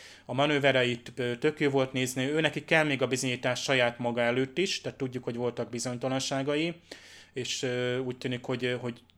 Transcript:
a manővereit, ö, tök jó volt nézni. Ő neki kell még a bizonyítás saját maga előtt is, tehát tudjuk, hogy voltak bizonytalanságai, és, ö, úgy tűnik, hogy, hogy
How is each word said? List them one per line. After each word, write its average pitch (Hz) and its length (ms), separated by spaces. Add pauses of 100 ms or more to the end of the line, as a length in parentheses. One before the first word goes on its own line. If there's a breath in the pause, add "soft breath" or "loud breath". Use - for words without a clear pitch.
(240 loud breath)
a 123 100
manővereit, 135 840
ö, 120 200
tök 151 240
jó 147 100
volt 131 220
nézni. 127 320
Ő 147 160
neki 151 240
kell 160 200
még 139 180
a 131 40
bizonyítás 127 560
saját 123 360
maga 120 220
előtt 127 380
is, 190 220
tehát - 180
tudjuk, 127 260
hogy 120 120
voltak 120 340
bizonytalanságai, 135 1040 (580 loud breath)
és, - 300
ö, 123 360
úgy 127 200
tűnik, 127 260
hogy, 123 360
hogy 123 200 (180)